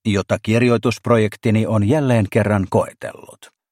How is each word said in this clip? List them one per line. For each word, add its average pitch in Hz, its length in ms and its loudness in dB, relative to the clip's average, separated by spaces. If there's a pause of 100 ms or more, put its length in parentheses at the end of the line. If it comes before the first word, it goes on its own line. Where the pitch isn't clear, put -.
jota 98 380 -2
kirjoitusprojektini 110 1200 0
on 104 220 0
jälleen 127 440 2
kerran 104 380 0
koetellut. - 840 -6 (200)